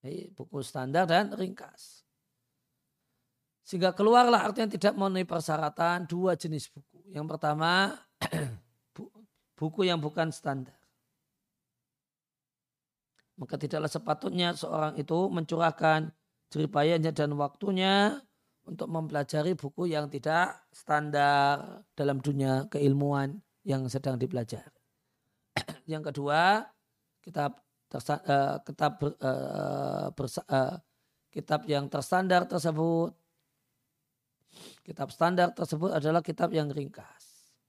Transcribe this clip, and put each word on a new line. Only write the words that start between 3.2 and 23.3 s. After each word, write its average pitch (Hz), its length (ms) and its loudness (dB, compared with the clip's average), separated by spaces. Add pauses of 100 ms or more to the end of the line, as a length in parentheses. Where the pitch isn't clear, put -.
Sehingga 180 320 0
keluarlah 233 480 6
artinya 220 240 0
tidak 202 320 2
memenuhi 190 240 0
persyaratan 165 800 0
dua 175 320 0
jenis 156 320 -8
buku. - 400 -20
Yang 160 240 -8
pertama, 160 640 2 (240)
<clears throat> - 80 -6 (680)
bu-, 220 280 -18 (320)
buku 160 320 -2
yang 170 160 0
bukan 156 320 -4
standar. 135 400 -8 (2750)
Maka 135 160 -8
tidaklah 151 320 -4
sepatutnya 175 640 -2
seorang 156 480 -4
itu 170 320 0
mencurahkan 160 800 0 (420)
jeripayanya 156 560 2
dan 147 240 -2
waktunya 196 880 2 (480)
untuk 165 160 -6
mempelajari 156 720 -2
buku 170 320 -4
yang 151 240 0
tidak 156 400 0 (160)
standar 143 1120 2 (160)
dalam 139 240 0
dunia 135 480 0
keilmuan 143 720 2 (240)